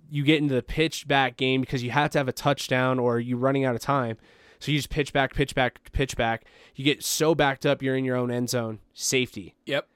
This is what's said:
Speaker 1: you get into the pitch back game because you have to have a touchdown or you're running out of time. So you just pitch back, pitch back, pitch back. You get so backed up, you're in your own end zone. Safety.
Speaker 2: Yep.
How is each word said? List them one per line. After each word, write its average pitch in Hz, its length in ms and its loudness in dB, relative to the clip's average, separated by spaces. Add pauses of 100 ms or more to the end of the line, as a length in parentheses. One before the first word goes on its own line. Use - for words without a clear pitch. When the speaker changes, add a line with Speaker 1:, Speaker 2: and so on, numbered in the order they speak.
Speaker 1:
you 147 140 -2
get 151 180 4
into 143 140 2
the 120 80 2
pitch - 440 -2
back 135 300 2
game 131 240 2
because 127 220 -4
you 120 80 -4
have 147 200 2
to 156 60 -2
have 139 100 0
a 123 60 -4
touchdown 127 680 0
or 120 200 2
you're 120 180 -2
running 135 280 2
out 123 100 0
of 110 60 -6
time. 123 360 -2 (420)
So - 120 -4
you 151 80 2
just 127 100 -6
pitch - 240 -2
back, 135 200 0
pitch 143 220 -2
back, - 360 -2
pitch 139 260 -2
back. 113 280 -2 (300)
You 135 80 -10
get 139 200 2
so 160 320 2
backed 143 300 0
up, 139 160 2
you're 131 140 0
in 131 100 0
your 127 120 0
own 123 140 0
end 123 180 -2
zone. 113 300 -4 (140)
Safety. 120 600 -4 (120)
Speaker 2:
Yep. 139 280 -2